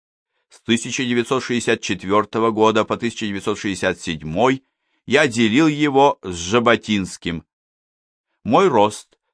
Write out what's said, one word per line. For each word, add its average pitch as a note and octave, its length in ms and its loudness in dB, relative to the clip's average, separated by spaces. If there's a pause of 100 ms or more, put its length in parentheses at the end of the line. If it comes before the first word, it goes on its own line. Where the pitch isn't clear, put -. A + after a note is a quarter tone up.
(480)
С - 120 -20
тысяча A#2 440 -2
девятьсот A#2+ 380 -2
шестьдесят A#2 380 -2
четвёртого G#2 720 -2
года G#2+ 320 2
по G#2+ 120 -4
тысяча A2+ 300 -6
девятьсот G2+ 320 -6
шестьдесят F#2 420 -2
седьмой F2 640 -2 (440)
я C#3+ 200 4
делил A#2 400 2
его C#3+ 560 2
с F2+ 140 -8
Жаботинским. G2 1080 -2 (1000)
Мой E3+ 240 2
рост G#2+ 500 0 (160)